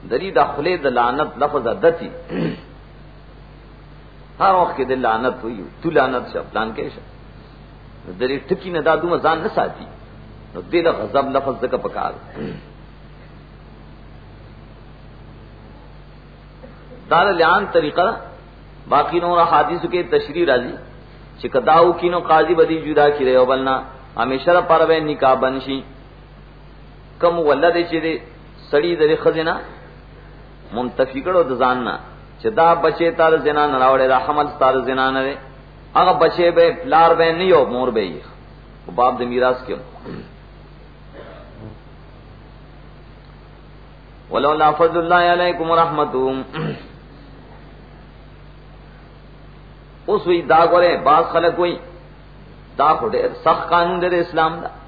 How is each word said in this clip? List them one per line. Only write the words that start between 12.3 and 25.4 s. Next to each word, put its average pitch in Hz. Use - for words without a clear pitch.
دا 156
د 202
لعان 175
طریقه 165
ده. 208
باقی 147
نور 175
احادیثو 165
کې 175
تشریح 151
راځي 123
چې 127
که 135
دا 123
وکړي 175
نو 175
قاضي 160
به 160
دې 160
جدا 147
کړي 135
یو 127
بل 131
نه، 135
همیشه 131
لپاره 175
به 160
نکاح 139
بند 131